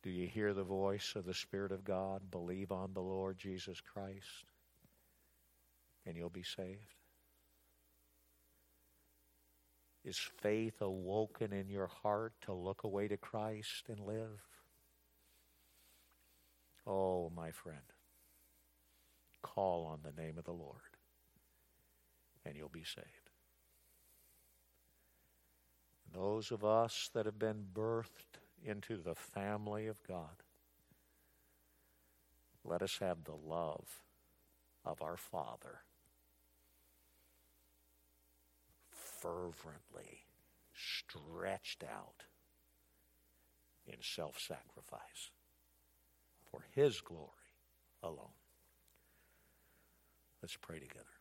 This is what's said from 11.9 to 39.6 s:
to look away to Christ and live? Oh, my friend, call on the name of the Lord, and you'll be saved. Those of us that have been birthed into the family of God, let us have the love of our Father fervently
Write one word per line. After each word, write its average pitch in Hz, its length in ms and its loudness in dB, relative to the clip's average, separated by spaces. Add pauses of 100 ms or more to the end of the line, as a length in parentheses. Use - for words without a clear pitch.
to 104 100 -4
look 92 320 -2
away 101 240 2
to 101 80 2
Christ 107 720 -2
and 107 120 -6
live? 107 420 -4 (2500)
Oh, 92 480 4
my 82 160 -4
friend, 80 280 -10 (1600)
call 87 460 2
on 78 160 -6
the 76 200 -8
name 80 140 -4
of 85 80 -8
the 85 80 -4
Lord, 78 460 -12 (1500)
and 73 100 -8
you'll 76 140 -8
be 80 160 -10
saved. - 460 -10 (2750)
Those 104 380 4
of 104 120 0
us 113 520 8
that 110 100 4
have 107 140 0
been 107 340 2
birthed 110 680 0 (220)
into 104 340 -2
the 85 180 -2
family 104 720 0
of 107 200 -6
God, 85 340 -6 (2250)
let 85 160 2
us 95 180 2
have 85 260 2
the 78 120 -8 (100)
love 80 540 0 (840)
of 80 160 -2
our 85 160 -2
Father - 600 -6 (3500)
fervently 85 1040 -6 (500)